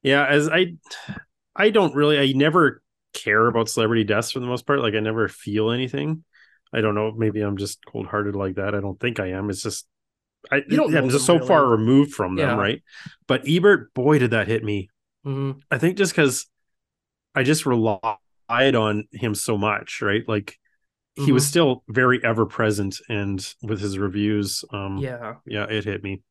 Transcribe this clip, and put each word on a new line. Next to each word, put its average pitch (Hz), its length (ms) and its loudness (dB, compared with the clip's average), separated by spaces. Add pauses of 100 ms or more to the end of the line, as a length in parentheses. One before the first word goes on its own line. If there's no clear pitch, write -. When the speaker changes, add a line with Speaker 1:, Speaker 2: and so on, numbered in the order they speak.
Speaker 1:
Yeah, 139 240 2
as 147 240 2
I, 175 260 0 (800)
I 214 140 4
don't 185 260 2
really, 147 240 2
I 135 160 2
never 151 460 4 (320)
care 110 340 2
about 113 220 0
celebrity 113 340 2
deaths 107 280 -2
for 131 80 -6
the 123 80 -6
most 123 180 -6
part. 139 160 0
Like, 107 140 -2
I 110 40 0
never 110 280 -2
feel 107 440 -2
anything. 139 520 -4 (500)
I 110 80 0
don't 107 140 2
know. 107 160 -2
Maybe 107 300 -2
I'm 101 160 -2
just - 280 -8
cold-hearted 104 500 -6
like 98 200 -4
that. 101 200 -4
I 98 60 -2
don't 98 180 -8
think 120 200 -4
I 95 120 -4
am. 95 180 -6
It's 95 120 -6
just, - 260 -8 (640)
I, 139 60 0 (100)
Speaker 2:
You 220 100 0
don't 311 180 4
Speaker 1:
I'm 135 100 4
Speaker 2:
know 131 60 0
Speaker 1:
just 135 160 2
Speaker 2:
them, 170 120 6
Speaker 1:
so 127 60 -4
far 160 160 6
Speaker 2:
really. 120 160 4
Speaker 1:
removed 135 360 4
from 95 220 -4
them, 143 140 0
Speaker 2:
Yeah. 120 80 0
Speaker 1:
right? 101 260 -2 (440)
But 131 200 0
Ebert, 175 460 4
boy, 139 260 4
did 120 120 2
that 107 160 0
hit 110 160 0
me. 104 260 -4 (360)
Speaker 2:
Mm-hmm. 139 340 -6 (120)
Speaker 1:
I 143 60 0
think 175 200 0
just 190 160 0
'cause 139 340 0 (840)
I 135 100 0
just 151 220 2
relied 110 540 0 (300)
on 117 640 2
him 104 220 -4
so 107 220 -4
much, 104 440 -4
right? 104 260 0
Like, 107 300 -4 (580)
he 143 160 0
was 131 120 4
Speaker 2:
Mm-hmm. 143 60 -2
Speaker 1:
still 143 380 2
very 123 360 2
ever-present, 107 840 0
and 101 540 -6
with 107 180 -6
his 98 200 -6
reviews, 104 760 -2
um, 98 240 -6
Speaker 2:
Yeah. 120 380 -8 (100)
Speaker 1:
yeah, 104 200 -6
it 104 200 -4
hit 98 180 -6
me. 98 280 -10